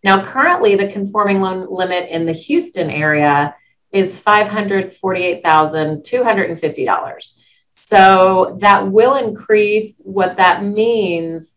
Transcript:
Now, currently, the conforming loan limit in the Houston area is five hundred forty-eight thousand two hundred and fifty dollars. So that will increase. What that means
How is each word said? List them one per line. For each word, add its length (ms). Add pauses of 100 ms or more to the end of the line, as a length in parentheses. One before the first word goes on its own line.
Now, 220
currently, 540
the 100
conforming 540
loan 280
limit 400
in 160
the 60
Houston 580
area 640 (380)
is 260
five 300
hundred 480
forty-eight 480
thousand 640
two 180
hundred 280
and 80
fifty 260
dollars. 520 (340)
So 880
that 280
will 260
increase. 920
What 320
that 260
means 920